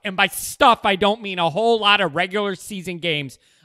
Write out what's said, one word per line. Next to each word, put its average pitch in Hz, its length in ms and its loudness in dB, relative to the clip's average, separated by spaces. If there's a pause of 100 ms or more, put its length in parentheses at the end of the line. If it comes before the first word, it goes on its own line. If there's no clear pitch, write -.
And 196 120 -6
by 196 120 4
stuff, - 580 2
I 202 100 2
don't 202 260 0
mean 190 180 -6
a 165 100 2
whole 220 300 2
lot 202 220 2
of 160 140 -2
regular 190 400 -2
season 180 440 -10
games 147 380 -4 (280)